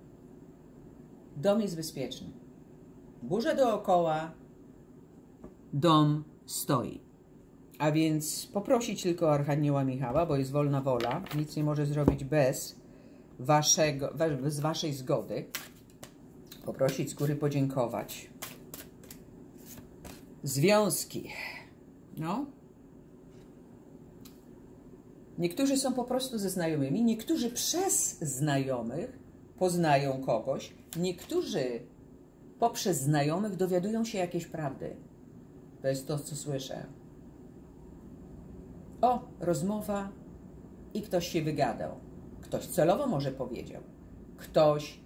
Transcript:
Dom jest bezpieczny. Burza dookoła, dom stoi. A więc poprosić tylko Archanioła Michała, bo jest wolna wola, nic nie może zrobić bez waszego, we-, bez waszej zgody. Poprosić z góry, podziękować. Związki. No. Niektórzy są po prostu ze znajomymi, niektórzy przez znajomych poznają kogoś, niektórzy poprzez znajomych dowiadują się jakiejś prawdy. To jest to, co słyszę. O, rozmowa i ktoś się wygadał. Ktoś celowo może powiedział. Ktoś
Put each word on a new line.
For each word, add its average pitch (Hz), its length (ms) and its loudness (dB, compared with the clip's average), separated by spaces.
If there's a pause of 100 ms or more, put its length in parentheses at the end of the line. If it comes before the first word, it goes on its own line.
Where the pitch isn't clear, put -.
(1400)
Dom 202 240 4
jest 180 140 -2
bezpieczny. 143 520 -6 (960)
Burza 226 320 0
dookoła, 175 760 4 (1400)
dom 151 500 6 (220)
stoi. - 560 -2 (800)
A 151 120 4
więc 156 540 2
poprosić 233 580 0
tylko 170 300 4
Archanioła 143 500 2
Michała, 131 420 0
bo 156 100 0
jest 135 160 0
wolna 143 300 2
wola, 127 400 0 (140)
nic 151 200 -2
nie 151 80 0
może 147 220 2
zrobić 143 380 2
bez 143 640 0 (540)
waszego, 147 760 4
we-, 156 220 2
bez 143 220 -2
waszej 156 340 -2
zgody. 127 520 -2 (1200)
Poprosić 131 440 0
z - 40 -8
góry, 147 220 0
podziękować. 135 920 -2 (2250)
Związki. 180 840 2 (880)
No. 185 280 -4 (3000)
Niektórzy 269 400 2
są 254 160 2
po 247 100 0
prostu 240 360 -2
ze 196 100 0
znajomymi, 160 540 2
niektórzy 233 480 2
przez - 680 0
znajomych 135 1000 -2 (380)
poznają 147 640 4
kogoś, - 520 0 (240)
niektórzy 175 840 -2 (800)
poprzez 220 420 2
znajomych 151 540 2
dowiadują 185 500 2
się 214 120 -4
jakiejś 175 280 -2
prawdy. - 500 -6 (840)
To 135 60 0
jest 135 200 0
to, 147 120 0
co - 160 -10
słyszę. - 500 -6 (2250)
O, 240 260 4 (120)
rozmowa 196 720 -2 (840)
i 214 80 -2
ktoś 175 260 0
się 165 140 0
wygadał. 131 640 -2 (400)
Ktoś - 220 -4
celowo 196 400 4
może 139 240 0
powiedział. 113 500 -8 (560)
Ktoś 151 680 4